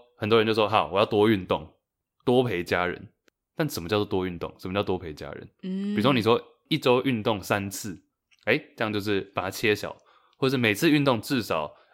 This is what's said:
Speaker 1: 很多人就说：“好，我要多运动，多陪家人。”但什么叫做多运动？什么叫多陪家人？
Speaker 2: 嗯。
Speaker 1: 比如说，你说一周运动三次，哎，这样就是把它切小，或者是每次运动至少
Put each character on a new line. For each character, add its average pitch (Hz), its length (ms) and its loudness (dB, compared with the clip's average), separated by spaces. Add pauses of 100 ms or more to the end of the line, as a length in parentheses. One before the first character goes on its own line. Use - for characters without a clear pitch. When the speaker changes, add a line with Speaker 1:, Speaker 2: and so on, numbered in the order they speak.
(180)
Speaker 1:
很 107 100 -4
多 113 120 6
人 107 80 4
就 110 80 2
说 107 120 4
：“好， 98 240 2
我 95 60 0
要 107 80 6
多 107 240 4
运 95 160 0
动， 82 260 -4 (540)
多 127 180 4
陪 90 200 -4
家 90 240 -2
人。” 90 220 -10 (460)
但 156 140 -2
什 90 120 -8
么 85 60 -10
叫 104 100 0
做 104 80 0
多 92 200 -2
运 87 140 -8
动？ 82 180 -8
什 - 100 -14
么 92 60 -6
叫 101 80 -2
多 92 160 -2
陪 82 160 -10
家 71 180 -14
人？ - 160 -14 (140)
Speaker 2:
嗯。 190 280 -8
Speaker 1:
比 208 80 -4
如 208 40 0
说， 147 100 4
你 127 80 0
说 113 220 2 (280)
一 156 80 0
周 127 260 4
运 123 180 -2
动 104 200 -2
三 98 280 -2
次， 95 320 -10 (440)
哎， 117 120 2 (180)
这 120 80 -4
样 107 80 -2
就 104 80 -2
是 98 220 0 (120)
把 95 100 -4
它 95 60 -4
切 107 260 0
小， - 200 -10 (420)
或 135 100 -2
者 131 40 2
是 131 60 -2
每 113 160 2
次 151 160 2
运 143 160 4
动 120 160 2
至 127 200 0
少 80 300 -4 (220)